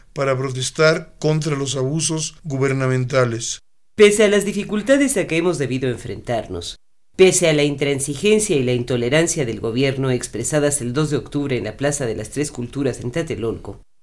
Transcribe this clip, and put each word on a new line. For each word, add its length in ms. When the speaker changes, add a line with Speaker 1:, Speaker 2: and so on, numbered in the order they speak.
Speaker 1:
para 260
protestar 800
contra 380
los 220
abusos 640
gubernamentales. 1160
Speaker 2:
Pese 300
a 20
las 160
dificultades 720
a 120
que 100
hemos 220
debido 300
enfrentarnos, 840
pese 320
a 40
la 100
intransigencia 920
y 80
la 80
intolerancia 720
del 160
gobierno 500
expresadas 680
el 140
dos 160
de 80
octubre 400
en 80
la 100
Plaza 300
de 100
las 140
Tres 200
Culturas 520
en 100
Tlatelolco, 720